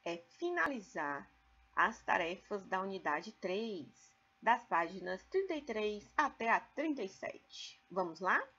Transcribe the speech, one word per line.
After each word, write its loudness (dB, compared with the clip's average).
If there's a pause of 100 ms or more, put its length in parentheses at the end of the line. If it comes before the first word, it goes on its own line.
é -4 (200)
finalizar -2 (420)
as 2
tarefas 0
da -2
unidade -4
três, -4 (540)
das 4
páginas 0
trinta 0
e -4
três -4
até 2
a 8
trinta -2
e -2
sete. -10
Vamos -2
lá? 2 (140)